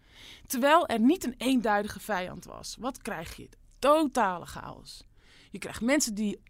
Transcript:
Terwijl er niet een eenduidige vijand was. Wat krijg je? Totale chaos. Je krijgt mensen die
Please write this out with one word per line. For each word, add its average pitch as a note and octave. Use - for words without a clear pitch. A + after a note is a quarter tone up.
Terwijl C#4
er A3+
niet D4
een A#3
eenduidige G#3+
vijand F3+
was. -
Wat B3+
krijg E3
je? -
Totale B3
chaos. -
Je G3
krijgt -
mensen B3
die G#3